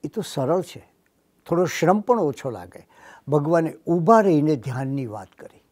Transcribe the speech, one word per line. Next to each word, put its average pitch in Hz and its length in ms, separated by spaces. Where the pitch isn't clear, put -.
એ 156 40
તો 208 140
સરળ 151 400
છે, - 320
થોડો 175 160
શ્રમ 175 340
પણ 233 200
ઓછો 143 300
લાગે. 90 380
ભગવાને 151 460
ઊભા 180 340
રહીને 156 340
ધ્યાનની 131 520
વાત 101 320
કરી. - 320